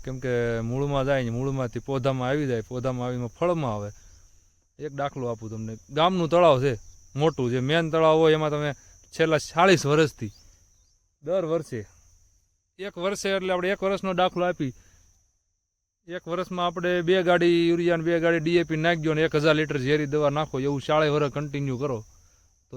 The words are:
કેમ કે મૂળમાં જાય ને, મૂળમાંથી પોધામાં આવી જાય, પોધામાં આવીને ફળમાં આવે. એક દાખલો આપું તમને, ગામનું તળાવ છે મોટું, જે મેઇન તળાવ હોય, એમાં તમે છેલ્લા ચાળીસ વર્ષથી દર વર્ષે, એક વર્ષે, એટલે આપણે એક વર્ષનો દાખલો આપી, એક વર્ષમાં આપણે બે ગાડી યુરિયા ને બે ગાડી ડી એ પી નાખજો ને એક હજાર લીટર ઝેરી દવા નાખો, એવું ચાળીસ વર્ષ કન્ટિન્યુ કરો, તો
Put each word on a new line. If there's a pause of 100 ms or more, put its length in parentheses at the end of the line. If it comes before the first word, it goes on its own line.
કેમ
કે (280)
મૂળમાં
જાય
ને,
મૂળમાંથી
પોધામાં
આવી
જાય,
પોધામાં
આવીને
ફળમાં
આવે. (880)
એક
દાખલો
આપું
તમને, (160)
ગામનું
તળાવ
છે (420)
મોટું,
જે
મેઇન
તળાવ
હોય,
એમાં
તમે (420)
છેલ્લા
ચાળીસ
વર્ષથી (920)
દર
વર્ષે, (960)
એક
વર્ષે,
એટલે
આપણે
એક
વર્ષનો
દાખલો
આપી, (1300)
એક
વર્ષમાં
આપણે
બે
ગાડી
યુરિયા
ને
બે
ગાડી
ડી
એ
પી
નાખજો
ને
એક
હજાર
લીટર
ઝેરી
દવા
નાખો,
એવું
ચાળીસ
વર્ષ
કન્ટિન્યુ
કરો, (720)
તો